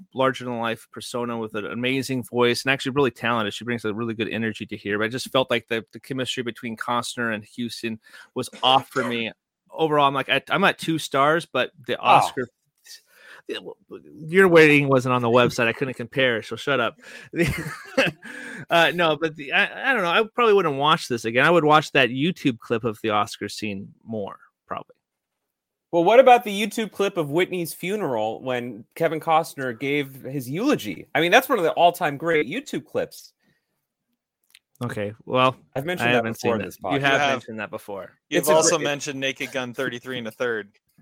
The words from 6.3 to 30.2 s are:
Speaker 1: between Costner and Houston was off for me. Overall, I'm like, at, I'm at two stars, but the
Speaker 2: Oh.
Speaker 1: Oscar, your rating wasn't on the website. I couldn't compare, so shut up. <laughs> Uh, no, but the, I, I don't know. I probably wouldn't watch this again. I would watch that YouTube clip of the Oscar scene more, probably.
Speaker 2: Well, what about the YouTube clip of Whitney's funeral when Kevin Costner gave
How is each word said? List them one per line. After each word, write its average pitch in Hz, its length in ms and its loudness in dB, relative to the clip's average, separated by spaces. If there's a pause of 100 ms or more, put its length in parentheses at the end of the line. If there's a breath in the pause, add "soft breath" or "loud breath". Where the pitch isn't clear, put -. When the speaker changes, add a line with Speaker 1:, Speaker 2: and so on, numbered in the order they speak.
Speaker 1:
between 117 340 -10
Costner 120 580 -4
and 107 80 -8
Houston 113 560 -8 (360 loud breath)
was 127 160 -6 (120)
off 131 280 4
for 131 120 -4
me. 117 300 -4 (380)
Overall, 147 360 2
I'm 139 80 2
like, 135 140 -4
at, 135 220 0
I'm 160 140 2
at 170 140 2
two 165 200 -2
stars, 151 480 0
but - 240 -2 (160)
the 120 120 -4
Speaker 2:
Oh. - 60 -12
Speaker 1:
Oscar, 123 440 4 (1700 loud breath)
your 170 340 4
rating 151 400 8
wasn't 127 260 2
on 123 80 2
the 120 60 2
website. 120 400 4
I 113 40 0
couldn't 131 220 -6
compare, 120 480 -2
so - 140 -10
shut 139 220 -2
up. 113 220 -2 (320 loud breath)
<laughs> 147 80 -4 (1300 loud breath)
Uh, 165 240 4
no, 165 220 2
but 156 200 -4
the, 143 160 -10
I, 190 380 0
I - 20 2
don't 233 100 0
know. 175 60 0
I 190 160 4 (100)
probably 226 200 4
wouldn't 165 220 2
watch 151 320 2
this 117 180 -4
again. 120 180 2
I 160 60 6
would 170 140 4
watch 151 280 4
that 131 180 2
YouTube 131 480 -2
clip 113 260 -4
of 107 180 -4
the 113 80 0
Oscar 104 380 -2
scene 101 440 -10 (100)
more, 110 360 -10 (280)
probably. - 280 -12 (1000)
Speaker 2:
Well, 170 100 4
what 208 180 8
about 247 220 10
the 214 80 -6 (160)
YouTube 208 240 -4
clip 196 280 -2
of 147 120 -2
Whitney's 175 440 -2
funeral 139 680 -4
when 123 420 -6 (100)
Kevin 160 260 -2
Costner 143 580 -2
gave 135 440 -4